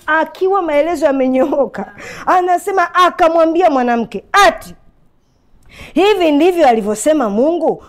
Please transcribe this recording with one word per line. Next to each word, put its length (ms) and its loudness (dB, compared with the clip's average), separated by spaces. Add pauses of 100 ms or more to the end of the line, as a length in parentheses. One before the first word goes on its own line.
akiwa 540 -2
maelezo 440 0
yamenyooka. 880 -2 (320)
Anasema, 680 0
akamwambia 760 2
mwanamke, 640 -2
ati, 440 2 (1160)
"Hivi 380 2
ndivyo 360 2
alivyosema 600 0
Mungu, 600 -2